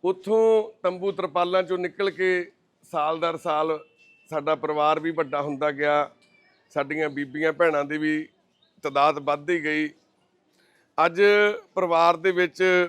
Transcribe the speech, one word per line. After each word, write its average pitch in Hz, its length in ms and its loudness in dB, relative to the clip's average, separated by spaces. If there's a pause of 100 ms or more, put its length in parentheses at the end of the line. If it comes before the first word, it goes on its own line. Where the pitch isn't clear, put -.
ਉੱਥੋਂ 220 680 2 (100)
ਤੰਬੂ 185 300 -2
ਤਰਪਾਲਾਂ 180 500 -2
ਚੋਂ 180 160 -4
ਨਿਕਲ 185 320 -4
ਕੇ 185 200 -2 (600)
ਸਾਲ 160 280 -2
ਦਰ 165 160 -2
ਸਾਲ 156 420 -2 (520)
ਸਾਡਾ 156 260 -2
ਪਰਿਵਾਰ 151 440 0
ਵੀ 160 120 -4
ਵੱਡਾ 147 300 -4
ਹੁੰਦਾ 147 300 -4
ਗਿਆ, 147 380 0 (600)
ਸਾਡੀਆਂ 151 380 -4
ਬੀਬੀਆਂ 143 420 -4
ਭੈਣਾਂ 151 320 2
ਦੀ 151 140 -6
ਵੀ 156 300 -4 (560)
ਤਾਦਾਦ 143 360 2
ਵੱਧਦੀ 147 440 -2
ਗਈ। 151 240 -2 (1080)
ਅੱਜ 170 240 2 (520)
ਪਰਿਵਾਰ 170 420 4
ਦੇ 180 160 0
ਵਿੱਚ 180 300 0 (260)